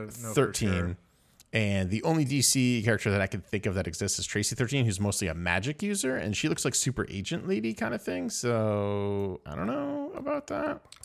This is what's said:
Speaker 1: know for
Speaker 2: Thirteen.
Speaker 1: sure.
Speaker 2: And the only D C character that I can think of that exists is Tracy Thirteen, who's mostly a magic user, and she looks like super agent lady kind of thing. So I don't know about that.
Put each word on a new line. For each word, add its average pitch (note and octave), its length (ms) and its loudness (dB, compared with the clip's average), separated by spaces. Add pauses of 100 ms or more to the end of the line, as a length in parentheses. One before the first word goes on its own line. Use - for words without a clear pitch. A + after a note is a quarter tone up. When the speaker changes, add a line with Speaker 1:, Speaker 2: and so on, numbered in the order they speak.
Speaker 1:
know G#2+ 40 -10
for A2+ 240 -6
Speaker 2:
Thirteen. A#2+ 380 4
Speaker 1:
sure. F2 260 0 (540)
Speaker 2:
And G2+ 380 2
the G#2+ 140 -2
only D#3+ 220 2
D C3+ 160 2
C B2 420 4
character G#2+ 280 4
that G2 100 4
I F#2+ 60 2
can G2 120 -6
think F#2+ 260 -2
of F#2+ 100 0
that F#2 120 0
exists F#2 320 -2
is G2+ 60 -4
Tracy G#2 300 -2
Thirteen, B2 300 2
who's G2 140 2
mostly G2+ 300 0
a D#2 40 -2
magic F2+ 480 0
user, G3+ 360 0
and G#2+ 180 -2
she - 140 0
looks - 160 -2
like C3 100 0
super A#2+ 340 0
agent G2 380 -6
lady G#3+ 260 0
kind A3+ 200 -4
of G#3+ 80 -4
thing. G3+ 280 -4
So G2+ 1160 0
I D2 100 -10
don't F#2 120 -4
know C#4+ 480 -4
about C#4+ 320 -4
that. - 340 -4 (240)